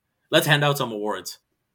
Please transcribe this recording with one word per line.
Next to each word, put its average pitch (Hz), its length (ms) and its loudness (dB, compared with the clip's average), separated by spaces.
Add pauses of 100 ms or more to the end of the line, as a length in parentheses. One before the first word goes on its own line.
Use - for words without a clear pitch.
(320)
Let's 151 160 4
hand 147 160 2
out 143 140 0
some 123 140 -4
awards. 104 480 -8 (360)